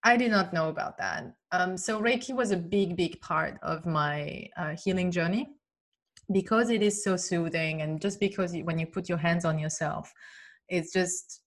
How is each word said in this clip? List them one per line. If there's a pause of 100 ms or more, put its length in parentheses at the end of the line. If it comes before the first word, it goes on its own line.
I
did
not
know
about
that. (180)
Um,
so
Reiki
was
a
big,
big
part
of
my, (120)
uh,
healing
journey (840)
because
it
is
so
soothing.
And
just
because
you,
when
you
put
your
hands
on
yourself, (560)
it's
just